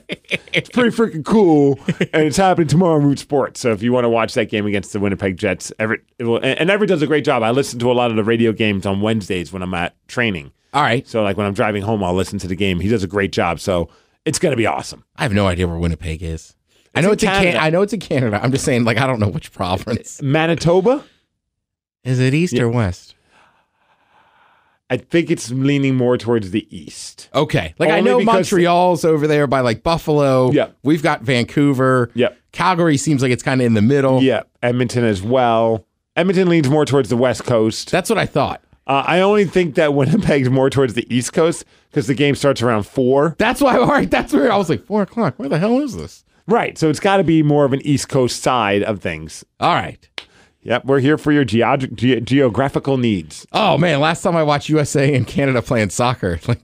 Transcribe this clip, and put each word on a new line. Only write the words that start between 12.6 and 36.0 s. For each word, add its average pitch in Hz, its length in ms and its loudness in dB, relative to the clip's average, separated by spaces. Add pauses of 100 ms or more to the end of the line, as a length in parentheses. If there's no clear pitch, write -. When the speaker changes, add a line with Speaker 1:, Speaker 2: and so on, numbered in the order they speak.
Speaker 1:
He 90 80 -2
does 110 140 0
a 98 40 -2
great 95 260 -2
job, 87 280 -2
so 87 280 -2 (360)
it's 151 140 -4
gonna 151 180 0
be 113 100 0
awesome. - 380 -6 (120)
Speaker 2:
I - 60 -8
have 127 100 0
no 98 140 2
idea 90 220 0
where 85 100 -6
Winnipeg 85 440 -4
is. 82 320 -10 (400)
I - 40 -2
Speaker 1:
It's 147 80 2
Speaker 2:
know - 40 4
Speaker 1:
in 233 40 2
Speaker 2:
it's 226 80 -2
in 214 80 2
Can-, 196 140 2
Speaker 1:
Canada. 175 180 2
Speaker 2:
I 160 80 2
know 175 120 2
it's 208 120 -2
in 196 60 -6
Canada. 127 420 -2
I'm 127 100 0
just 131 120 -2
saying, 120 200 0
like, 110 140 0
I 135 80 0
don't 127 140 -2
know 107 80 2
which - 240 -8
province. 92 720 -6
Speaker 1:
Manitoba? 165 800 0 (1000)
Speaker 2:
Is 127 160 0
it 131 140 2
east 170 180 0
Speaker 1:
Yeah. 123 120 0
Speaker 2:
or 117 60 2
west? 113 440 -4 (1800)
Speaker 1:
I 127 80 0
think 170 320 -2
it's 113 200 -4
leaning 135 440 0
more 123 240 2
towards 107 320 -2
the 101 240 -2
east. - 600 -18
Speaker 2:
Okay. 131 440 -2
Like, - 100 2
I 160 100 2
Speaker 1:
Only 214 120 2
Speaker 2:
know 247 80 2
Speaker 1:
because 226 160 2 (180)
Speaker 2:
Montreal's 175 540 2
over 156 200 2
there 147 200 2
by, 131 140 0
like, 117 220 -2
Buffalo. 143 720 2
Speaker 1:
Yeah. 131 160 2 (140)
Speaker 2:
We've 151 200 0
got 151 200 -2
Vancouver. 131 920 0
Speaker 1:
Yeah. 120 140 2 (240)
Speaker 2:
Calgary 170 460 2
seems 139 240 0
like 131 100 0
it's 123 100 -2
kinda 131 220 0
in 117 80 2
the 107 80 4
middle. 131 420 4
Speaker 1:
Yeah. 123 200 2 (200)
Edmonton 123 420 0
as 104 180 0
well. 113 640 0 (280)